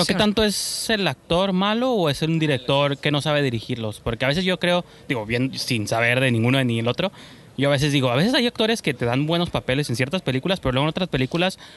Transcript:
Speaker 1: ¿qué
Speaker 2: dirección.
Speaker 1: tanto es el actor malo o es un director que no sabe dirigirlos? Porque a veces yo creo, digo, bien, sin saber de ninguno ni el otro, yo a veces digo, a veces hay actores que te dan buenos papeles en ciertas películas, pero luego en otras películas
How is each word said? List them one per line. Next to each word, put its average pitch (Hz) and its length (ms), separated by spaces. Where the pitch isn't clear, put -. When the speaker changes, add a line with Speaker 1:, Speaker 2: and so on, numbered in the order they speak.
Speaker 1:
¿qué 196 100
Speaker 2:
dirección. 185 40
Speaker 1:
tanto 214 260
es - 440
el 208 180
actor 175 460
malo 214 400
o 175 160
es 139 140
un 165 160
director 139 580
que 147 140
no 147 100
sabe 147 220
dirigirlos? 117 580
Porque 117 240
a 131 40
veces 175 160
yo 185 140
creo, 175 280
digo, 113 200
bien, 120 320
sin 104 280
saber 117 340
de 131 100
ninguno 120 340
ni 117 140
el 117 100
otro, 180 240
yo 139 120
a - 20
veces 143 200
digo, 131 160
a 120 60
veces 202 200
hay 240 120
actores 226 360
que 143 120
te 123 100
dan 131 220
buenos 170 240
papeles 135 400
en 117 60
ciertas 147 260
películas, 151 380
pero 131 140
luego 135 100
en 156 60
otras 185 180
películas 165 500